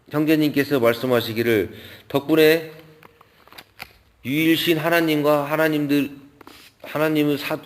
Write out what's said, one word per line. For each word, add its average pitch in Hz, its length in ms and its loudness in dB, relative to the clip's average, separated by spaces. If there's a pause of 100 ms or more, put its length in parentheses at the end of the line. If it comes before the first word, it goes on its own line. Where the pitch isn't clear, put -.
(100)
형제님께서 147 720 0
말씀하시기를, 117 920 0 (360)
"덕분에 156 640 2 (1500)
유일신 160 540 0
하나님과 151 640 0
하나님들, 147 680 0 (720)
하나님의 147 560 -2
사-, 156 280 -8